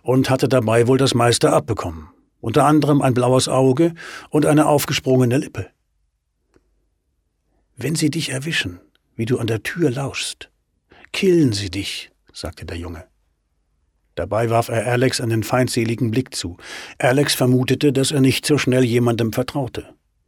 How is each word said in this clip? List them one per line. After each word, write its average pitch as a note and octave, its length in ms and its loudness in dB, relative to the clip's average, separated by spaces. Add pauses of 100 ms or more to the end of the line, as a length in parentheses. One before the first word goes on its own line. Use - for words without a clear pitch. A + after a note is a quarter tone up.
und B2+ 260 2
hatte C3 200 0
dabei A#2 400 2
wohl C3 100 4
das C3+ 160 2
meiste A#2+ 380 2
abbekommen, E2 580 -4 (300)
unter C3 260 2
anderem D3 340 4
ein C3 140 2
blaues B2 340 2
Auge C3 460 2 (340)
und D3+ 160 0
eine D3+ 220 4
aufgesprungene C3 720 2
Lippe. - 320 -8 (2000)
"Wenn C3+ 180 -4
sie D3+ 160 0
dich D#3+ 200 -6
erwischen, C3 500 -6 (340)
wie A#2 100 -6
du A#2 140 0
an A#2 80 -4
der G#2+ 160 -2
Tür D#3+ 280 -2
lauschst, - 600 -8 (640)
killen E3+ 400 4
sie G2+ 180 -6
dich", - 400 -10 (220)
sagte - 340 -12
der E2+ 100 -10
Junge. E2+ 300 -12 (1080)
Dabei G#2+ 360 -2
warf A#2 180 0
er A2+ 180 -2
Alex B2 360 0
einen A2+ 200 -2
feindseligen A#2 680 -2
Blick B2+ 240 -4
zu. F2 240 -10 (400)
Alex C#3 360 2
vermutete, B2+ 600 2
dass C3+ 160 0
er D3 100 0
nicht C3 240 2
so D3 140 2
schnell B2+ 260 2
jemandem A#2 480 0
vertraute. - 640 -6 (340)